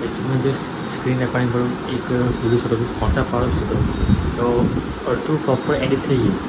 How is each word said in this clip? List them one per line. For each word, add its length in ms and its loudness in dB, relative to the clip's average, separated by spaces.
એકચ્યુઅલમાં 400 -2
જે 80 2
સ્ક્રીન 680 -4
રેકોર્ડિંગ 340 0
પર 60 2
એક 180 -4
વીડિયો 460 2
શૂટ 160 0
હતું, 260 -2
કોન્સેપ્ટ 340 0
વાળો 160 0
શૂટ 220 0
હતો, 120 2
તો 320 2
અડધું 340 0
પ્રોપર 300 2
એડિટ 320 0
થઈ 100 2
ગયું 320 2